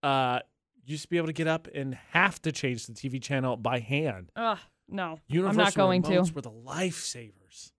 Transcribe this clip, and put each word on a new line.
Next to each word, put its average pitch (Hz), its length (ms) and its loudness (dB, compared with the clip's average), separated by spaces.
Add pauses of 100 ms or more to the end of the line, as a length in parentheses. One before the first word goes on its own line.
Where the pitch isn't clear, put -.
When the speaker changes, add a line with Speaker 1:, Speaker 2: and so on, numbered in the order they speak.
Speaker 1:
uh, 135 360 2 (460)
you 131 80 -10
used 151 100 -8
to - 60 -20
be 170 80 0
able 165 100 0
to 160 60 -4
get 160 140 -2
up 160 260 0
and 135 220 -6 (160)
have 185 300 4
to 160 100 0
change 123 360 -4
the 117 60 -14
T 135 140 -8
V 131 120 -4
channel 127 360 0
by 120 240 0
hand? 120 560 -4
Speaker 2:
Ugh, 220 220 0 (320)
no. 170 380 -6
Speaker 1:
Universal 190 340 2
Speaker 2:
I'm 208 40 8
not 196 100 4
going 185 280 6
Speaker 1:
remotes 180 240 4
Speaker 2:
to. 160 60 -4
Speaker 1:
were 143 80 -6
the 120 100 -10
lifesavers. 127 1300 -8